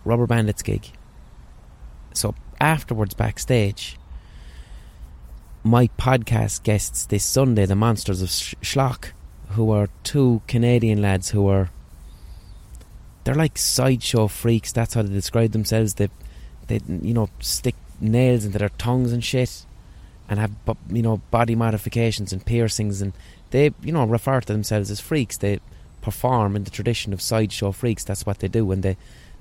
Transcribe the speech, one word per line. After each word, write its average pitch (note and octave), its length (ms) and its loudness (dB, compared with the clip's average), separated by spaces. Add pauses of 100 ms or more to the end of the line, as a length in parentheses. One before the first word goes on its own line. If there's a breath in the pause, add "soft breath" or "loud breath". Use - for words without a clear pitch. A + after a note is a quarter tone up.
Rubber A#2 220 2
Bandits A2 360 0
gig. - 300 -4 (1200)
So - 220 -2 (260)
afterwards, B2+ 540 0
backstage, A2 840 0 (1700 loud breath)
my A#2 240 6 (100)
podcast A2+ 640 0
guests - 440 0
this G2+ 180 0
Sunday, B2 400 4
the F#2+ 100 2
Monsters G#2 460 2
of F#2 80 -2
Sh-, - 320 -6
Schlock, - 520 -2 (380)
who A2 200 2
are G#2 180 4 (140)
two B2+ 440 2
Canadian A#2 540 4
lads F#2+ 300 0
who G2+ 180 4
are, G2 220 2 (1500 soft breath)
they're B2+ 100 2
like D3+ 220 2
sideshow A#2+ 720 2
freaks. A#2 440 0
That's A#2 200 0
how A#2 80 2
they G2+ 120 0
describe A2 400 0
themselves. A2 420 0
They, G2+ 160 0 (560 loud breath)
they, A2 200 -2
you F#2 280 -2
know, A2 160 0 (100)
stick - 340 -4 (240)
nails A#2 460 4
into G2+ 140 -2
their G2+ 100 0
tongues B2 420 0
and A#2+ 140 -2
shit, - 400 -2 (640 soft breath)
and G#2 100 0
have G#2+ 280 -2
bo-, A2+ 100 -2 (140)
you A2 100 0
know, A2+ 300 0
body A#2 240 2
modifications A2+ 760 0
and F#2+ 140 -6
piercings, G#2+ 560 0
and G2 140 -4 (360 loud breath)
they, C#3+ 220 4 (100)
you D3+ 100 -4
know, D3 120 2
refer A#2+ 380 2
to - 100 -4
themselves G#2 380 0
as G2+ 100 -8
freaks. C#3+ 380 -2
They G2+ 220 -2 (420 soft breath)
perform G#2+ 540 0
in G2+ 80 -4
the F#2+ 60 -12
tradition G#2+ 440 -4
of F2+ 80 -8
sideshow A2 500 0
freaks. A2+ 320 -4
That's - 220 -6
what G2 140 -4
they G2+ 80 -2
do, G#2+ 220 0
and F#2+ 120 0
they, F#2+ 160 -2 (420 loud breath)